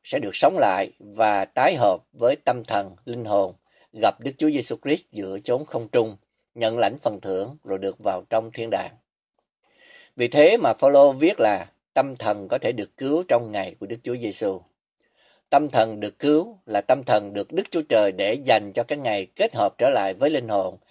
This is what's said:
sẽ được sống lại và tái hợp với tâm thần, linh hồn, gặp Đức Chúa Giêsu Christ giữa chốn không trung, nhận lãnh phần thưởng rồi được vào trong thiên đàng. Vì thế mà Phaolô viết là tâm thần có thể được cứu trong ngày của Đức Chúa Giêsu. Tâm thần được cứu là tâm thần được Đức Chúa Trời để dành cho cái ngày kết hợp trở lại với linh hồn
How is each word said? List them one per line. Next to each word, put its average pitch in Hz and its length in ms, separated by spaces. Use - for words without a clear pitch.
sẽ 135 140
được 101 180
sống 160 220
lại 98 400
và 104 460
tái 143 300
hợp 104 240
với 127 240
tâm 123 280
thần, 98 400
linh 120 200
hồn, 101 300
gặp 107 280
Đức 135 180
Chúa 156 120
Giêsu 127 320
Christ 156 280
giữa 98 340
chốn 127 200
không 117 240
trung, 110 280
nhận 117 240
lãnh 113 200
phần 107 220
thưởng 101 440
rồi 95 140
được 95 200
vào 95 320
trong 113 200
thiên 113 200
đàng. 92 200
Vì 123 120
thế 151 280
mà 139 160
Phaolô 139 400
viết 156 280
là 104 260
tâm 135 220
thần 104 320
có 131 100
thể 127 140
được 104 240
cứu 143 320
trong 120 240
ngày 95 280
của 101 60
Đức 117 160
Chúa 120 140
Giêsu. 98 440
Tâm 147 180
thần 113 320
được 104 180
cứu 165 480
là 104 140
tâm 131 240
thần 104 280
được 101 200
Đức 175 180
Chúa 165 180
Trời 104 240
để 98 220
dành 104 300
cho 117 80
cái 147 160
ngày 104 280
kết 220 180
hợp 104 240
trở 127 120
lại 98 240
với 135 160
linh 127 180
hồn 95 300